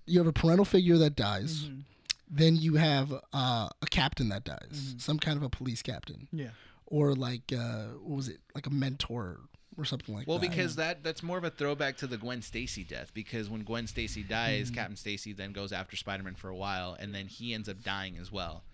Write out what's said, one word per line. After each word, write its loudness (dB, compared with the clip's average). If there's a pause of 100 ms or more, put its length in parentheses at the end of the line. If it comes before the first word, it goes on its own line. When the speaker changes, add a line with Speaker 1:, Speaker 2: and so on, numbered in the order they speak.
Speaker 1:
you 8
have 6
a 4
parental 8
figure 8
that 6
dies. 0
Speaker 2:
Mm-hmm. -10 (500)
Speaker 1:
Then 8
you 4
have, 6 (220)
uh, 2 (120)
a -2
captain 2
that -4
dies, -10 (200)
Speaker 2:
Mm-hmm. -10
Speaker 1:
some 0
kind 0
of -2
a -2
police -6
captain. -10
Speaker 2:
Yeah. -6 (360)
Speaker 1:
Or 4
like, -4
uh, -4 (180)
what -6
was -4
it? -10 (160)
Like -8
a -4
mentor -2 (380)
or -4
something -6
like -8
Speaker 3:
Well, 0
Speaker 1:
that. 0
Speaker 3:
because 0
Speaker 2:
Yeah. 0 (100)
Speaker 3:
that, -14
that's -6
more -4
of -6
a -2
throwback -2
to -6
the -6
Gwen -8
Stacy -8
death, -10
because -6
when -6
Gwen -6
Stacy -4
dies, 0
Speaker 2:
Mm-hmm. -4
Speaker 3:
Captain -6
Stacy -8
then -10
goes -6
after -8
Spider-Man -6
for -10
a -8
while, -4
and -10
then -8
he -8
ends -6
up -10
dying -6
as -12
well. -6 (100)